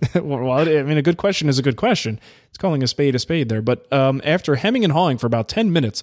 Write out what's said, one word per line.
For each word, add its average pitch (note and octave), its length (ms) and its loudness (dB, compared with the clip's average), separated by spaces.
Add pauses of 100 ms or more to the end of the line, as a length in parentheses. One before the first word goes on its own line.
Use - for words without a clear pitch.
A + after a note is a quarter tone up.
<laughs> - 80 -2
Well, C#3 380 -2
I D3+ 300 2
mean, D3+ 140 0
a D3 40 2
good E3+ 160 2
question F#3 320 0
is C3 100 2
a - 20 0
good C3 140 0
question. F#3+ 420 -2 (300)
It's - 100 -20
calling D#3 240 0
a B2+ 60 0
spade C#3+ 260 0
a B2+ 60 0
spade D3+ 300 -2
there. A2 120 -2
But, B2 300 -4
um, C3+ 320 2
after D#3 320 0
hemming A3 300 0
and D#3 80 2
hawing D#3 240 2
for B2 100 -2
about A2+ 220 -2
ten A3 240 0
minutes, C3 300 0